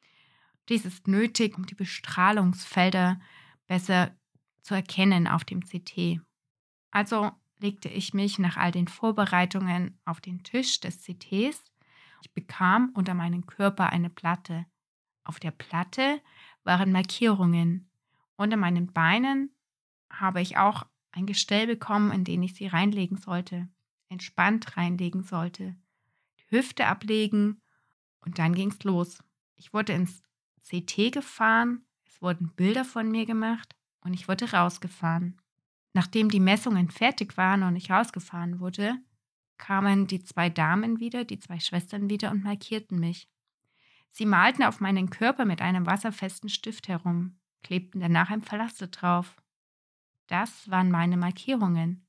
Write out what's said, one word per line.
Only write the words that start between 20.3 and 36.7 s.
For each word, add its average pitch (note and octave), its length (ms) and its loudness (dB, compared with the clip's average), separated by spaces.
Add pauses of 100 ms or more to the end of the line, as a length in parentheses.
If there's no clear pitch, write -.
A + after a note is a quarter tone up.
ich F3+ 160 -2
auch G3+ 300 2 (260)
ein F#3 140 -6
Gestell G#3 400 0
bekommen, G#3 460 0
in F#3+ 120 0
den F3 180 -2
ich F#3 120 -4
sie G3 120 -12
reinlegen F#3 520 0
sollte, F3+ 500 -6 (400)
entspannt F#3 680 -2
reinlegen F3+ 460 -2
sollte, F3+ 540 -6 (640)
die - 180 -2
Hüfte C4 300 0
ablegen G#3 760 0 (600)
und F3 180 -10
dann E3+ 160 2
ging's G3 300 -4
los. F3 380 -2 (340)
Ich - 160 -20
wurde G#3+ 200 -2
ins F3 300 -2 (380)
C F3+ 220 -8
T G#3 280 0
gefahren, A#3+ 760 0 (200)
es - 180 -20
wurden F3 320 -4
Bilder A3+ 300 2
von A3 260 -4
mir A3 160 -2
gemacht A3+ 480 -4 (260)
und F3+ 140 -6
ich - 140 -8
wurde F#3+ 240 -2
rausgefahren. F3 880 0 (540)
Nachdem G#3 340 2
die G#3 120 4
Messungen F#3+ 500 4